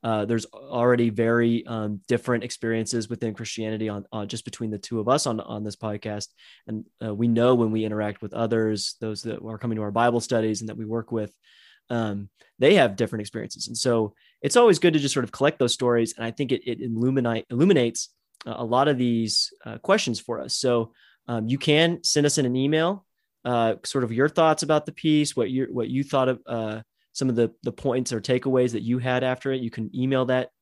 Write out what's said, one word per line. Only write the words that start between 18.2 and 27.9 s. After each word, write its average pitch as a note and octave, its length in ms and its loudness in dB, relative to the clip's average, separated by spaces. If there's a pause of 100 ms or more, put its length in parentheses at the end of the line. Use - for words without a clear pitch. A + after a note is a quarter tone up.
uh, A2+ 100 -6
a A#2+ 80 -6
lot B2 220 4
of C#3+ 100 2
these, A#2 560 0 (100)
uh, A2+ 140 -12
questions F#3+ 420 0
for A2 220 -6
us. - 160 -6
So, A#2+ 340 2 (360)
um, A2+ 200 -4
you C3 120 -2
can E3 440 2
send D3 220 2
us C#3+ 120 2
in C#3 80 2
an B2 120 0
email, D#3 480 0 (400)
uh, A#2 300 2 (100)
sort C3 180 -2
of A2+ 80 -4
your B2+ 160 2
thoughts D#3 360 2
about D3+ 220 2
the D#3+ 60 -8
piece, D3+ 440 2
what A2+ 140 0
you, C3 220 -2
what A#2+ 180 -4
you C3 140 -2
thought C3 240 2
of, B2+ 180 -2
uh, A2 360 -6 (320)
some C3 160 0
of A#2 60 0
the, A#2 180 2 (100)
the A#2+ 80 -2
points B2+ 400 -2